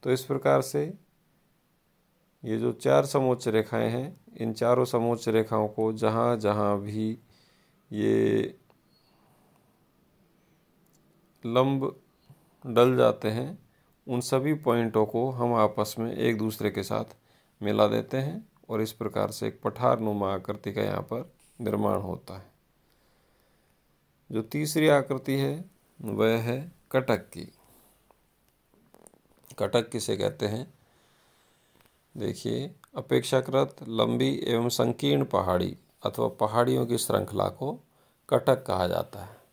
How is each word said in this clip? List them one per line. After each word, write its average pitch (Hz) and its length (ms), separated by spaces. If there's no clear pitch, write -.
तो 127 80
इस 127 120
प्रकार 139 380
से 147 320
ये 110 120
जो 120 140
चार 139 340
समोच्च 127 420
रेखाएं 113 420
हैं, 127 320
इन 113 160
चारों 120 320
समोच्च 117 440
रेखाओं 110 380
को 110 260
जहाँ 113 440
जहाँ 101 440
भी 110 360
ये 110 640
लंब 131 560
डल 123 300
जाते 117 300
हैं, 127 320
उन 123 140
सभी 139 320
पॉइंटों 117 520
को 120 260
हम 120 220
आपस 107 460
में 117 160
एक 117 220
दूसरे 107 340
के 101 120
साथ 110 220
मिला 107 240
देते 113 300
हैं 156 320
और 110 120
इस 110 100
प्रकार 104 400
से 110 160
एक - 160
पठारनुमा 107 680
आकृति 101 400
का 104 80
यहाँ 101 200
पर - 320
निर्माण 104 360
होता 95 400
है। 98 140
जो 113 100
तीसरी 151 460
आकृति 135 460
है, 139 320
वह 110 380
है 127 320
कटक 123 380
की। 87 240
कटक 110 300
किसे 107 280
कहते 101 300
हैं? 113 260
देखिए, 117 580
अपेक्षाकृत 131 800
लंबी 120 560
एवं 120 260
संकीर्ण 131 560
पहाड़ी 92 520
अथवा 117 220
पहाड़ियों 120 580
की 117 120
श्रृंखला 98 520
को 139 300
कटक 131 360
कहा 92 220
जाता 90 360
है। 95 140